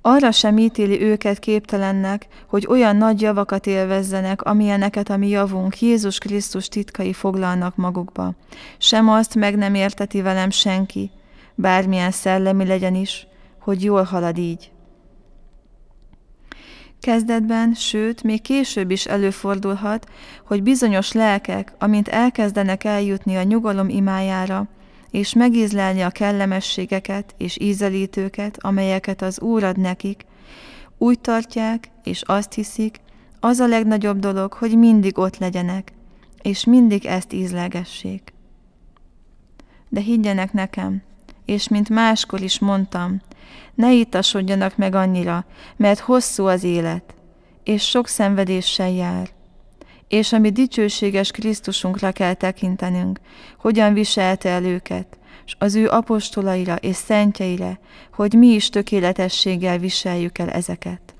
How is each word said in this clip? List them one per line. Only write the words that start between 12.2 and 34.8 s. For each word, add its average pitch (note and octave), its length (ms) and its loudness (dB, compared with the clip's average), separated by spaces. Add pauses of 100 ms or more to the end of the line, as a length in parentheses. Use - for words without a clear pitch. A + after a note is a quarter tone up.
legyen F#3 280 0
is, F#3+ 320 -6 (340)
hogy G3 220 -2
jól G3+ 200 2
halad F3 360 -2
így. E3+ 320 -6 (2250)
Kezdetben, A3+ 720 0
sőt, A3 480 -4
még A3 200 -2
később B3+ 480 -2
is F#3+ 160 -2
előfordulhat, G3 1000 -4 (360)
hogy G3+ 180 -2
bizonyos A3 500 2
lelkek, G3+ 680 0
amint G#3 300 2
elkezdenek G#3 760 0
eljutni G3+ 520 -2
a F#3 60 0
nyugalom G3+ 460 0
imájára, F#3+ 800 -2 (420)
és G3+ 220 -4
megízlelni G#3 680 2
a F3+ 100 0
kellemességeket G3 1300 -4
és F3+ 220 -6
ízelítőket, G3 1000 -4
amelyeket F#3+ 600 -2
az F#3+ 180 -6
Úr A3+ 240 0
ad F#3+ 140 -2
nekik, F#3+ 460 -4 (760)
úgy A#3+ 220 2
tartják, A3+ 680 -4 (120)
és F3+ 200 -8
azt G3+ 300 -2
hiszik, G#3+ 480 -6 (400)
az A#3+ 180 2
a B3+ 80 4
legnagyobb G#3+ 520 2
dolog, G3 340 -4
hogy A3+ 260 0
mindig A3 400 6